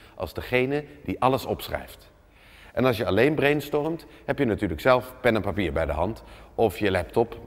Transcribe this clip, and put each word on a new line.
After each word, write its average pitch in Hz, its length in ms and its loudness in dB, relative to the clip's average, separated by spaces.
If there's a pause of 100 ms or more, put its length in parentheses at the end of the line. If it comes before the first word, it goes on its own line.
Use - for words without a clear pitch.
(140)
als - 200 -10
degene 131 500 -2 (200)
die - 160 -6
alles 131 240 2
opschrijft. - 680 -8 (600)
En 123 120 2
als 127 120 4
je 104 100 -2
alleen 113 280 4
brainstormt, 147 720 0 (180)
heb 139 140 -4
je 143 60 2
natuurlijk 95 360 0
zelf 127 400 2
pen 117 140 4
en 107 80 0
papier 90 300 -2
bij 78 140 0
de 73 60 -2
hand 82 300 -4 (320)
of 110 240 0
je 104 120 0
laptop 92 560 0